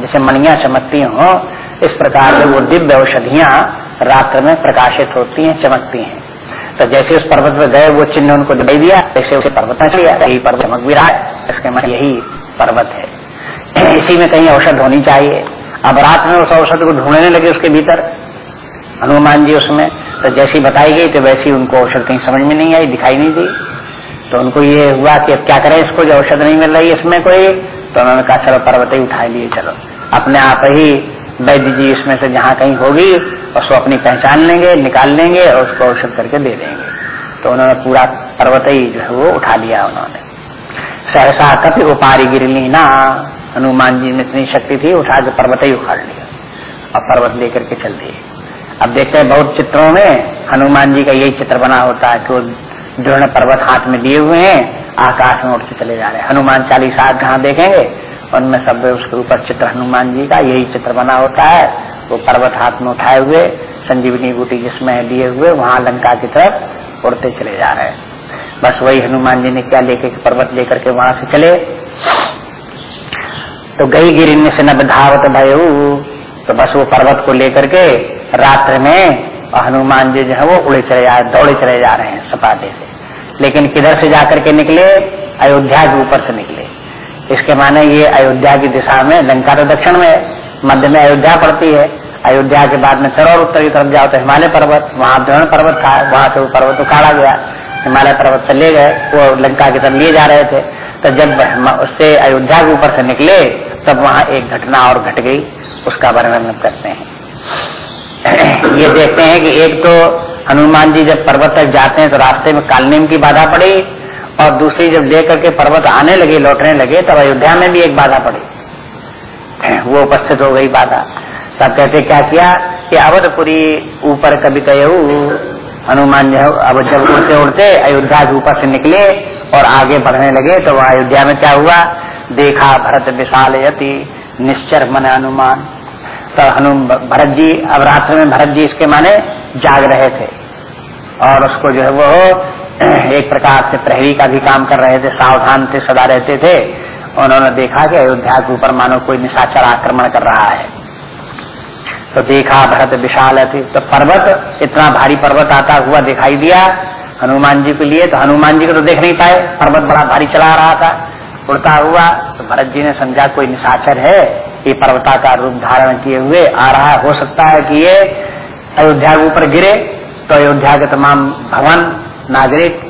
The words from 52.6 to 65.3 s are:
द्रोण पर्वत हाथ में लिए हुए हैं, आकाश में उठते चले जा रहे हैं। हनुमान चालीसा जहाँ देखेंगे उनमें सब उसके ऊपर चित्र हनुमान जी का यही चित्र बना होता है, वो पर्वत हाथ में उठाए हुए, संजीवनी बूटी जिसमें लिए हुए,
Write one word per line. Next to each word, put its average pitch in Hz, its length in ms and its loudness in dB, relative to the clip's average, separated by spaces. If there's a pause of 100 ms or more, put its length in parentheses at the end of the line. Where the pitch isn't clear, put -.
द्रोण 135 300 0
पर्वत 131 320 2
हाथ 135 260 -2
में 127 120 -2
लिए 135 180 0
हुए 156 200 2
हैं, 175 640 0
आकाश 127 460 0
में 127 80 -4
उठते - 260 -8
चले 117 180 -6
जा 107 120 -6
रहे 110 120 -8
हैं। - 80 -6
हनुमान 135 340 0
चालीसा 131 480 0
जहाँ 131 300 -2
देखेंगे 156 460 2 (480)
उनमें 131 240 0
सब 123 260 -4
उसके 123 320 -4
ऊपर 123 300 -4
चित्र 123 180 -6
हनुमान 123 500 -4
जी 139 120 -4
का 160 120 0
यही 127 260 0
चित्र 120 280 -6
बना 127 200 -2
होता 131 300 0
है, 156 220 4 (440)
वो 120 80 -4
पर्वत 123 380 0
हाथ 123 260 -4
में 123 100 -6
उठाए 123 280 0
हुए, 160 280 2 (400)
संजीवनी 127 460 -2
बूटी 123 240 -6
जिसमें 123 460 -6
लिए 127 240 -4
हुए, 135 240 0